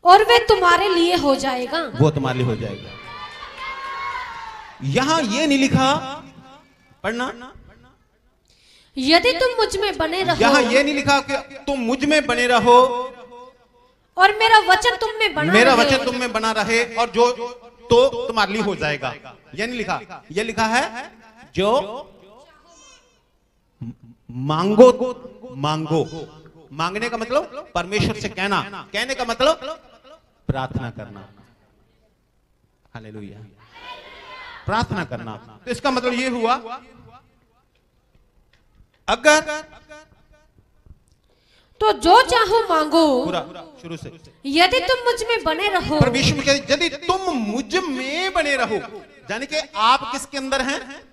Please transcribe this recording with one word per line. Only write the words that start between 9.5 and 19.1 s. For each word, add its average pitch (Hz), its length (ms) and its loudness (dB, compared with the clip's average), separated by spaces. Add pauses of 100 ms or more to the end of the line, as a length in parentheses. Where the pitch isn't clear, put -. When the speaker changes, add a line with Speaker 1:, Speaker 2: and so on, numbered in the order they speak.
Speaker 1:
मुझ 427 200 0
में 392 200 -2
बने 339 260 -2
रहो, 349 180 0
Speaker 2:
यहां 277 220 6
ये 247 200 2
नहीं 294 100 0
लिखा 277 260 2
कि 269 360 -6
तुम 277 240 -6
मुझ 247 260 -2
में 302 200 2
बने 240 220 0
रहो 240 340 8 (1400)
Speaker 1:
और 403 200 6
मेरा 440 220 6
वचन 403 360 2
तुम 427 140 -4
में 427 240 -2
बना 180 200 0
Speaker 2:
मेरा 247 200 6
Speaker 1:
रहे, 240 120 4
Speaker 2:
वचन 269 200 0
तुम 247 100 -4
में 247 160 -4
बना 220 200 -2
रहे, 226 440 0
और 226 140 0
जो 233 220 2 (580)
तो 240 380 4
तुम्हारे 208 260 0
लिए 220 80 -2
हो 202 140 -2
जाएगा, 139 400 -6 (400)